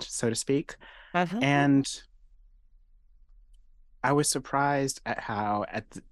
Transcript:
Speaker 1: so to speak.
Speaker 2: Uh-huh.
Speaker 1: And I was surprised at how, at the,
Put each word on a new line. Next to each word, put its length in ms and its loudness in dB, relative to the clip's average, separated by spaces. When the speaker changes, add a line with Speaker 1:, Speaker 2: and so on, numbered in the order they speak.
Speaker 1:
so 280 -4
to 60 -2
speak. 400 -2
Speaker 2:
Uh-huh. 280 -2
Speaker 1:
And 480 4
I 80 2
was 180 2
surprised 760 0
at 140 -4
how, 520 -2
at 200 -10
the, 100 -14